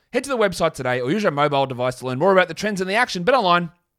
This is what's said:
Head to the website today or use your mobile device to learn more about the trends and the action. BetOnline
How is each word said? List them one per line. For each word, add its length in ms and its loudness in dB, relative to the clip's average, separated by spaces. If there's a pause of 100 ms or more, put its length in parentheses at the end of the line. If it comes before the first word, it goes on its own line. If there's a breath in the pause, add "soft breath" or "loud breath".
(140)
Head 100 -2
to 60 -8
the 80 -2
website 340 0
today 300 -4
or 80 -2
use 140 0
your 60 2
mobile 360 0
device 300 -4
to 100 -10
learn 120 -4
more 140 4
about 160 6
the 60 -10
trends 260 -6
and 80 -6
the 60 -2
action. 280 -2
BetOnline 480 2 (280)